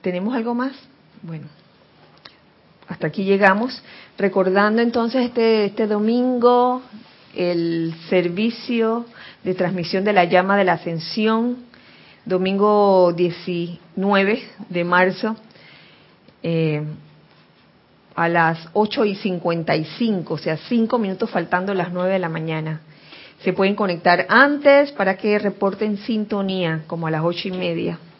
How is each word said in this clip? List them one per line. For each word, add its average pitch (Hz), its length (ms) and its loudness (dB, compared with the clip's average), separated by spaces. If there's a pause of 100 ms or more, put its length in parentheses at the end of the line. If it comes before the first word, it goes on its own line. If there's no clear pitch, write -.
¿Tenemos 185 340 -4
algo 240 200 -4
más? 262 180 -4 (500)
Bueno, 156 240 -12 (1400)
hasta 165 200 -6
aquí 196 160 -6
llegamos. 196 580 2 (340)
Recordando 196 640 2
entonces 233 460 0
este, 226 400 2
este 208 200 -2
domingo 247 960 2 (520)
el 170 600 -2 (140)
servicio 226 1000 0 (360)
de 185 120 -2
transmisión 180 500 -2
de 208 80 2
la 185 120 4
llama 185 320 2
de 202 80 4
la 180 100 4
ascensión, 220 840 -2 (680)
domingo 190 920 4
diecinueve 180 1300 -2 (260)
de 175 160 -2
marzo, 185 520 2 (1040)
eh, 160 400 0 (1300)
a 170 140 0
las 165 460 2
ocho 214 300 0
y 208 100 0
cincuenta 170 600 -2
y 156 100 0
cinco, 185 500 -4
o 151 40 -6
sea, 156 180 -4
cinco 226 420 0
minutos 196 320 -4
faltando 180 440 -2
las 175 180 -2
nueve 180 200 0
de 190 60 0
la 175 100 -2
mañana. 160 520 -6 (600)
Se 185 100 0
pueden 196 220 2
conectar 175 540 2
antes 285 640 4
para 190 240 0
que 208 220 0
reporten 202 600 -2
sintonía, 196 880 -4
como 165 200 -6
a 156 40 -2
las 156 140 -2
ocho 175 240 -2
y 185 40 -6
media. 170 460 -4 (220)